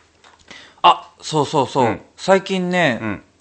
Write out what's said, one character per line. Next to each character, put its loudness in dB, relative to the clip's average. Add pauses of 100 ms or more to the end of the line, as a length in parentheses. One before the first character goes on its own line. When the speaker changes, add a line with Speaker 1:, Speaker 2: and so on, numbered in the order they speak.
(840)
Speaker 1:
あ、 2 (100)
そ -2
う 0
そ 0
う -6
そ 0
う。 4
Speaker 2:
う 4
ん。 -6 (140)
Speaker 1:
最 2
近 -4
ね、 0
Speaker 2:
う -8
ん。 -8 (180)